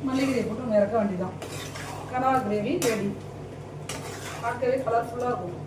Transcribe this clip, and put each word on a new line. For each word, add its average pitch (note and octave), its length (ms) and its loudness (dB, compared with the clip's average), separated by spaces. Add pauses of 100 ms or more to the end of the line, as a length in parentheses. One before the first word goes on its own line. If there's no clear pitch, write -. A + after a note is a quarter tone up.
மல்லிகீரையை C4 380 2
போட்டு A3+ 180 -4
நம்ம G#3+ 160 4
இறக்க G#3 200 4
வேண்டியதான். F#3 360 0 (720)
கனவா C4 240 4 (120)
கிரேவி G#3 260 2 (160)
ரெடி. G3+ 200 2 (1300)
பார்க்கவே B3 340 2 (120)
கலர்ஃபுல்லா A#3+ 440 2
இருக்கும். E3 240 -4 (100)